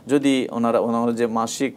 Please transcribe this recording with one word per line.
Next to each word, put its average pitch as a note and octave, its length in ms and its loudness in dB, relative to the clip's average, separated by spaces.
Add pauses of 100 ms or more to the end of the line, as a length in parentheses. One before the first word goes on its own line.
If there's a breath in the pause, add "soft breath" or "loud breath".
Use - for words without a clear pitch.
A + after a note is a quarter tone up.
যদি C3+ 440 2
ওনারা, A#2 300 0
ওনারা A#2 320 0
যে A#2 140 0
মাসিক A#2 500 -4